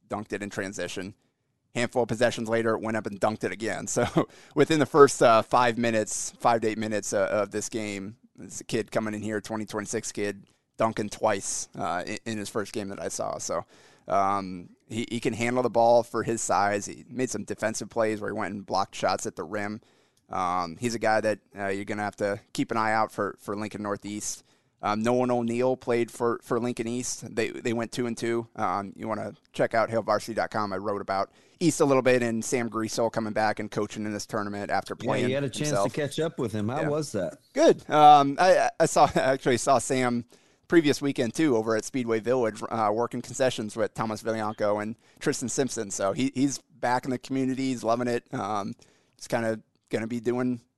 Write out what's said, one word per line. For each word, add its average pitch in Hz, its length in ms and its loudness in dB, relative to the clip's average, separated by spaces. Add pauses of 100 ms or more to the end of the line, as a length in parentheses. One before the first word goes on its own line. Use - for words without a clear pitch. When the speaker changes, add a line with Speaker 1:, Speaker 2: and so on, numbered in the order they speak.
Speaker 1:
dunked 104 240 -6
it 98 80 -2
in 101 80 -4
transition. 95 640 -4 (600)
Handful 123 260 0
of 113 60 2
possessions 117 420 0
later, 113 260 2
went 110 220 -4
up 104 80 -4
and 101 160 -6
dunked 107 220 0
it 107 80 -2
again. 104 360 -6
<laughs> - 0 -
So - 400 0 (280)
within 147 240 4
the 139 80 4
first, 143 340 8
uh, 113 220 8
five 123 340 4
minutes, 113 640 0
five 120 220 4
to 110 80 2
eight 107 100 -4
minutes, 107 340 -4
uh, 101 180 2
of 101 200 0
this 104 180 -6
game, 104 460 -8 (240)
it's 95 220 -14
a - 20 -14
kid 107 280 -4
coming 110 220 -4
in 107 80 -8
here, 107 180 -4
twenty 107 280 -8
twenty-six 107 440 -6
kid, 104 300 -6 (360)
dunking 113 320 -2
twice, - 680 -4
uh, 87 260 -4
in, 104 220 -8
in 110 140 -6
his 98 100 -8
first 104 240 -6
game 101 160 -6
that 98 100 -12
I 92 100 -6
saw. 104 280 -6
So, - 300 -6 (400)
um, 95 600 -2 (200)
he, 113 180 -4
he 117 120 -4
can 123 140 -2
handle 120 280 0
the 123 80 2
ball 117 320 6
for 110 220 -4
his 113 180 -2
size. 101 460 0
He - 200 -14
made 123 220 -4
some 107 140 -6
defensive 110 480 -6
plays 110 300 0
where 104 100 -6
he 104 40 -6
went 104 200 -4
and 98 100 -10
blocked 92 300 -2
shots 101 320 -2
at 104 80 -10
the 98 80 -8
rim. 104 380 -8 (500)
Um, 90 480 -4
he's 120 160 -4
a 113 40 -6
guy 110 220 4
that, 107 180 0 (200)
uh, 101 80 -4
you're 98 180 -4
gonna 104 180 -6
have 101 140 -6
to 104 220 -2 (140)
keep - 180 -2
an 113 60 -2
eye 110 160 2
out 110 180 0
for, 101 280 -4
for 104 160 -8
Lincoln 104 280 -8
Northeast. 101 600 -6 (400)
Um, 107 200 0
Nolan 123 260 2
O'Neill 123 480 0
played 120 320 0
for, 117 320 -2
for 123 180 -2
Lincoln 120 280 -4
East. 120 480 -8
They, 113 140 -2
they 113 240 -4
went 117 180 -4
two 123 160 -2
and 117 100 -4
two. 117 380 -2
Um, 101 400 -2
you 110 120 -12
wanna 104 260 -6 (200)
check 127 220 0
out 110 160 2
hail 113 100 0
varsity 104 320 0
dot 98 160 -2
com. 104 240 -2
I 95 40 -4
wrote 101 240 -4
about 98 280 -2 (300)
East 170 220 2
a 156 40 6
little 135 160 6
bit, 127 220 4
and 113 200 -2
Sam 120 260 -2
Griesel 110 420 -2
coming 110 220 -4
back 107 260 0
and 107 100 -8
coaching 107 360 -4
in 107 80 -6
this 104 120 -8
tournament 101 460 -6
after 95 280 -2
Speaker 2:
Yeah, 107 60 -8
Speaker 1:
playing 123 240 0
Speaker 2:
you 131 60 0
had 143 80 -2
a 139 60 -4
chance - 200 -4
Speaker 1:
himself. 101 240 0
Speaker 2:
to 156 80 -4
catch 143 180 -4
up 165 200 -4
with 123 120 -2
him. 107 180 -2
How 139 120 -4
Speaker 1:
Yeah. - 80 -2
Speaker 2:
was 147 220 -4
that? 90 260 -4 (160)
Speaker 1:
Good. 285 360 4
Um, 143 500 10
I, 165 300 6 (100)
I 160 80 6
saw, 151 240 6
<laughs> - 40 -2
actually 135 420 2
saw 135 200 4
Sam 123 480 0 (420)
previous 151 340 6
weekend, 135 340 0
too, 156 220 4
over 113 180 2
at 110 100 0
Speedway 117 360 0
Village, 113 480 0
uh, 110 220 0
working 117 300 -2
concessions 120 540 -2
with 110 180 -2
Thomas 107 280 -4
Villanco 107 580 -2
and 107 160 -6 (240)
Tristan 135 300 -4
Simpson. 117 420 -4
So 98 220 0
he, 131 200 -2
he's 135 240 0 (220)
back 123 260 0
in 143 60 -4
the 143 80 -2
community. 131 480 -4
He's 120 160 -4
loving 120 240 0
it. 120 160 -2 (100)
Um, 107 400 -4 (420)
he's - 120 -18
kinda 113 320 -2 (320)
gonna 113 160 -2
be 120 140 -4
doing 123 400 -2 (160)